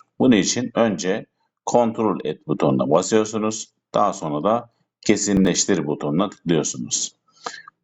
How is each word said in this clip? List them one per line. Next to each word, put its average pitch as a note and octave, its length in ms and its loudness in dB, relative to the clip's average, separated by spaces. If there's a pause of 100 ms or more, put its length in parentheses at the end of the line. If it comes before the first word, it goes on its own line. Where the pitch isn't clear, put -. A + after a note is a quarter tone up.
(200)
Bunun B2 160 6
için A2+ 400 0
önce G2+ 500 0 (400)
kontrol A2 580 0
et - 240 -8
butonuna C2+ 420 0
basıyorsunuz. G#2+ 840 0 (200)
Daha G#2 200 2
sonra D2 300 -4
da A2+ 260 0 (320)
kesinleştir F#2+ 840 2
butonuna D2+ 420 -2
tıklıyorsunuz. C2+ 840 -4 (680)